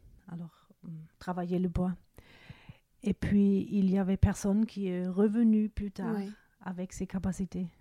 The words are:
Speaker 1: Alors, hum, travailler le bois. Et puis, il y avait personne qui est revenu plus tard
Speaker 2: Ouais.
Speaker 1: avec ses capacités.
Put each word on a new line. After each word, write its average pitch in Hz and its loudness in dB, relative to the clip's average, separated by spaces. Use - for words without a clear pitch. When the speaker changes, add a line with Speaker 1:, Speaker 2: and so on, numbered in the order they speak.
Speaker 1:
Alors, 170 -14
hum, 170 -14
travailler 180 -4
le 185 2
bois. 180 -2
Et 196 0
puis, 202 2
il 190 2
y 190 2
avait 190 0
personne 208 2
qui 196 -4
est 180 -2
revenu 214 4
plus 208 -6
tard 220 -6
Speaker 2:
Ouais. 202 -4
Speaker 1:
avec 185 -8
ses 190 -6
capacités. 185 -4